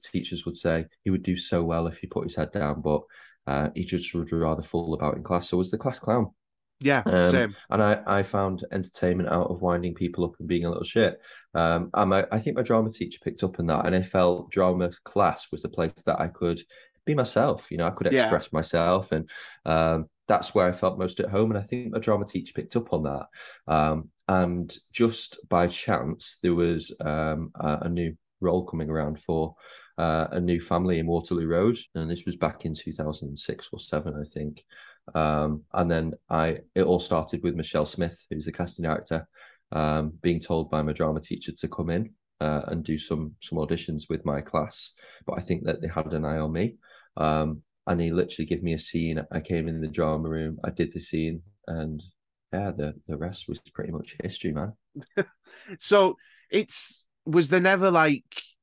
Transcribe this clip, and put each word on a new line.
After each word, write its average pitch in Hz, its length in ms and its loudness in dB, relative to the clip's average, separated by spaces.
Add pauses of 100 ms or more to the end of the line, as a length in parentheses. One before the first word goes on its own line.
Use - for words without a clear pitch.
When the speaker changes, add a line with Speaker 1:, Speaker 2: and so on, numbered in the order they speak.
(120)
Speaker 1:
teachers - 340 -6
would 85 100 -6
say, 80 300 0 (180)
"He 101 60 0
would 92 140 0
do 92 120 0
so - 280 -2
well 82 240 0
if 85 100 -6
he - 100 -12
put - 160 -4
his - 120 -8
head 78 180 -2
down," 73 280 -2
but, 76 200 2 (460)
uh, 71 280 0
he 92 80 -4
just 87 320 -4
would 85 160 -4
rather 80 320 0
fool 85 300 -4
about 76 240 -2
in - 60 -10
class. 87 260 -2
So 90 80 0
I - 20 4
was 92 120 0
the - 60 -2
class - 220 -4
clown. 110 320 0 (480)
Speaker 2:
Yeah, 135 260 4
Speaker 1:
Um, 90 200 6
Speaker 2:
same. 110 300 4 (140)
Speaker 1:
and 107 120 4
I, 104 240 4
I 101 180 4
found 95 500 -2
entertainment 90 560 0
out 87 200 2
of 87 120 -4
winding 87 320 0
people 87 320 -2
up 82 140 -6
and 80 100 -8
being 85 160 2
a 85 40 0
little 85 140 -4
shit. - 380 2 (320)
Um, 82 400 2
and 98 200 4
I, 95 160 4
I 107 100 0
think - 180 -2
my 127 60 0
drama 113 280 4
teacher - 320 -8
picked - 200 -4
up 92 140 -4
on 85 100 0
that, 78 180 2
and 90 100 4
I 92 60 4
felt 90 500 2
drama 92 400 2 (140)
class - 440 0
was - 120 -8
the - 80 -6
place 80 240 -2 (120)
that - 140 2
I 82 80 0
could 85 320 -2 (460)
be 151 80 2
myself. 127 580 2
You 82 60 -4
know, 85 100 2
I 90 40 0
could - 200 0
Speaker 2:
Yeah. 127 120 6
Speaker 1:
express 92 280 0
myself, 85 640 2
and, 78 160 -2 (360)
um, 80 440 2 (180)
that's - 280 2
where 92 120 6
I 90 40 2
felt 92 260 0
most 90 220 -4
at - 100 0
home. 107 220 2
And 104 80 0
I 101 40 -4
think 123 280 -6
my 113 80 -2
drama 101 260 0
teacher - 280 -8
picked - 240 -6
up 117 160 -2
on 80 100 0
that. 69 240 -4 (400)
Um, 78 420 2 (180)
and 90 460 2 (180)
just - 460 0 (120)
by 87 180 4
chance, - 760 -4
there 87 140 2
was, 85 460 0
um, 78 540 -2
a, 76 260 -2
a 85 80 -2
new 85 280 -2 (220)
role 90 260 6
coming 78 240 -4
around 76 300 0
for, 80 360 0 (420)
uh, 80 340 2
a 90 80 0
new 87 220 4
family 87 380 2
in 80 80 -2
Waterloo 85 380 0
Road, 95 320 2 (160)
and 80 160 -4
this 87 160 -6
was 87 120 -6
back - 280 -2
in 80 80 -2
two - 200 -10
thousand 76 440 -6
six - 340 -8
or - 80 -10
seven, 76 360 -4
I 73 100 -6
think. 76 400 -10 (480)
Um, 76 500 0 (100)
and 85 180 2
then 80 220 0 (160)
I, 80 300 2 (140)
it 95 100 4
all 87 180 4
started 82 420 -2
with 87 120 0
Michelle 80 300 -2
Smith, - 440 -6
who's 78 160 -8
the 82 80 -6
casting 87 300 -6
director, 80 440 -2 (460)
um, 78 480 0
being 85 180 2
told 80 320 -2
by 78 100 0
my 76 120 0
drama 78 260 0
teacher - 320 -8
to - 160 -8
come 82 220 -4
in, 104 240 -2 (260)
uh, 76 280 0
and 85 140 -4
do 78 160 -2
some, 76 440 -4
some - 160 -6
auditions 78 520 -4
with 80 140 -4
my 71 160 -2
class. - 540 -4 (320)
But - 120 -4
I - 40 -6
think - 240 -2
that - 160 -2
they 90 80 -4
had 82 240 -4
an 78 100 -2
eye 78 140 -2
on 78 160 -2
me. 104 220 0 (420)
Um, 78 460 0 (240)
and 87 140 0
he 82 100 2
literally 85 360 0
gave 85 160 -2
me 85 100 0
a 78 60 -2
scene. 82 420 -2 (100)
I 87 100 -2
came 82 260 -2
in 80 140 -4
the 78 80 -4
drama 78 400 0
room, 80 340 -4
I - 80 -2
did 85 220 -2
the - 60 -8
scene, 82 440 -4 (240)
and 78 340 -6 (520)
yeah, 98 180 -2
the, 76 240 -6 (120)
the 78 100 -6
rest 87 320 -8
was - 100 -8
pretty - 320 -10
much - 320 -10
history, - 300 -6
man. 90 200 -6 (220)
Speaker 2:
<laughs> - 840 -8
So 196 380 6 (320)
it's, - 580 -2 (180)
was 160 240 4
there 180 120 6
never, 190 300 6
like, 156 500 2 (220)